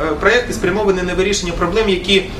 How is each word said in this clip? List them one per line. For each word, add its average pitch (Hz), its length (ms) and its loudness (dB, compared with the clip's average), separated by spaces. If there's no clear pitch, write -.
е, 156 180 -2
проєкти, 233 320 2
спрямовані 185 500 0
на 180 120 -2
вирішення 185 380 0
проблем, 202 360 0
які 190 520 2